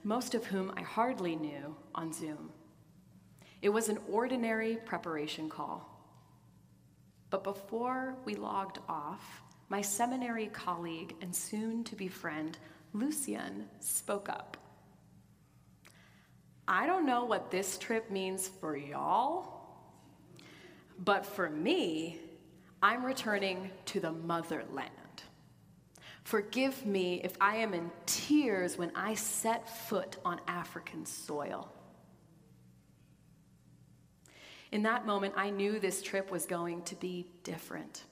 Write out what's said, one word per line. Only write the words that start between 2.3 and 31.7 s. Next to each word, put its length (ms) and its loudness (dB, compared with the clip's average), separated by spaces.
It 60 6
was 200 4
an 80 2
ordinary 720 2
preparation 720 -2
call. 400 -6
But 120 0
before 800 -2
we 120 -4
logged 420 -4
off, 540 -6
my 120 2
seminary 680 2
colleague 720 -4
and 140 -4
soon-to-be 760 -2
friend, 460 -4
Lucian, 760 -2
spoke 500 -2
up. 280 -6
"I 180 6
don't 220 6
know 180 6
what 240 2
this 300 2
trip 320 0
means 360 0
for 300 -4
y'all, 760 2
but 280 4
for 240 0
me, 720 2
I'm 220 6
returning 680 2
to 120 0
the 140 0
motherland. 1080 -4
Forgive 640 2
me 360 4
if 200 -2
I 160 6
am 160 2
in 180 -2
tears 720 4
when 180 -2
I 200 0
set 520 0
foot 560 -2
on 240 0
African 580 -4
soil." 640 -4